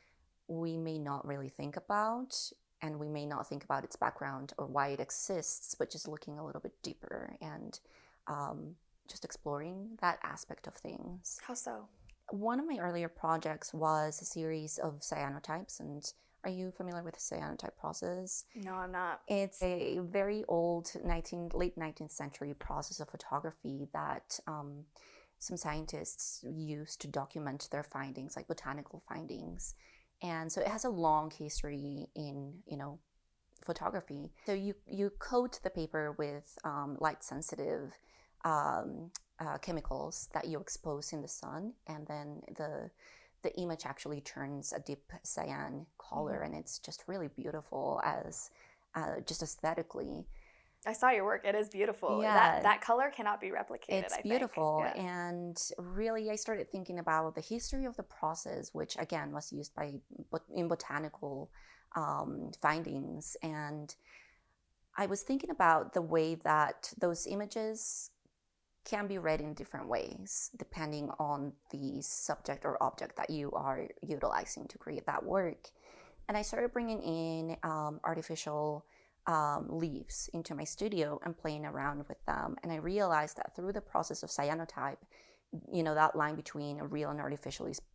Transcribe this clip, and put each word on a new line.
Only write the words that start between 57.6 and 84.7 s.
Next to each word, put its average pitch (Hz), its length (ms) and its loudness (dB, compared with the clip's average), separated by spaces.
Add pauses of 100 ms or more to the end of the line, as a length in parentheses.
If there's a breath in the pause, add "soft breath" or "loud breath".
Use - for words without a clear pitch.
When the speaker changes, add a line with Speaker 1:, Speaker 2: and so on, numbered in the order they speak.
Speaker 1:
of 240 120 -4
the 202 60 -4
process, - 720 -4
which 156 240 -4
again 151 340 -2
was 147 220 -6
used 143 220 -8
by 143 180 -2 (380)
bot-, 160 100 0 (100)
in 175 160 2
botanical, 147 840 -2 (440 soft breath)
um, 147 540 0 (140)
findings. 151 800 0
And 151 500 -4 (1040 soft breath)
I 202 80 4
was 196 160 0
thinking - 300 0
about 165 420 8
the - 80 6
way 160 320 6 (100)
that 151 560 6
those 175 280 4
images 220 800 -2 (720)
can 208 220 0
be 190 140 -2
read 156 200 4
in 151 140 -2
different - 340 -6
ways, - 720 0
depending 151 600 -2
on 143 340 0 (160)
the 139 320 -4
subject - 640 -2
or 143 160 2
object - 360 0
that - 120 -2
you 147 220 -2
are 135 360 0 (140)
utilizing - 640 0
to - 120 -16
create - 260 -6
that 151 180 0
work. 180 460 0 (580 loud breath)
And 208 80 0
I 208 60 2
started 240 320 2
bringing 233 300 0
in, 165 580 0
um, 156 420 0
artificial, 151 800 0 (440 soft breath)
um, 156 420 4
leaves - 640 -2
into 165 220 -4
my 147 80 -2
studio 160 600 0
and 165 140 -4
playing 151 260 -2
around 143 440 -2
with - 180 -8
them. - 380 0
And 170 80 -2
I 156 60 0
realized 165 600 4
that - 180 -6
through 185 180 -2
the 208 80 -2
process - 420 2
of 165 80 -4
cyanotype, 143 640 0 (760 soft breath)